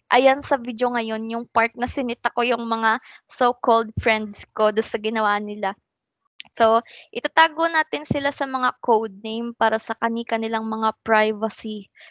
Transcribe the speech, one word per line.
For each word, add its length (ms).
ayan 320
sa 160
video 320
ngayon 400
yung 160
part 320
na 80
sinita 480
ko 80
yung 240
mga 320
so-called 720
friends 480
ko 240
doon 80
sa 160
ginawa 400
nila. 320
So, 320
itatago 560
natin 400
sila 240
sa 160
mga 320
code 480
name 320
para 240
sa 160
kani-kanilang 720
mga 320
privacy. 880